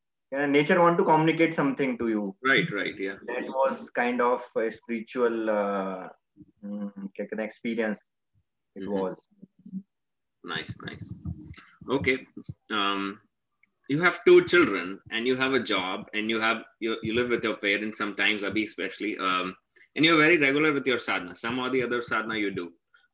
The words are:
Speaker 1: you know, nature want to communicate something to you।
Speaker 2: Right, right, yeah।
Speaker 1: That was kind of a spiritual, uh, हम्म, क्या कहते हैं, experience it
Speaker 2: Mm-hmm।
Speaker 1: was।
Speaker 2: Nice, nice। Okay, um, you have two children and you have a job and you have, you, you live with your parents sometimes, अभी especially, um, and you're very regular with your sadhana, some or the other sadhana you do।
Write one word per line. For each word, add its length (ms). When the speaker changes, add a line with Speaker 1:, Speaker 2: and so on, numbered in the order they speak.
Speaker 1:
you 60
know, 160
nature 220
want 220
to 80
communicate 520
something 420
to 60
you। 140
Speaker 2:
Right, 440
right, 240
yeah। 320
Speaker 1:
That 100
was 320
kind 220
of 200
a 120
spiritual, 720
uh, 680
हम्म, 520
क्या 100
कहते 160
हैं, 80
experience 500
it 100
Speaker 2:
Mm-hmm। 160
Speaker 1:
was। 140
Speaker 2:
Nice, 440
nice। 240
Okay, 280
um, 460
you 80
have 180
two 140
children 560
and 140
you 100
have 180
a 80
job 420
and 160
you 100
have, 180
you, 100
you 100
live 160
with 140
your 200
parents 380
sometimes, 420
अभी 220
especially, 520
um, 340
and 60
you're 160
very 180
regular 360
with 120
your 120
sadhana, 360
some 240
or 160
the 80
other 200
sadhana 380
you 140
do। 120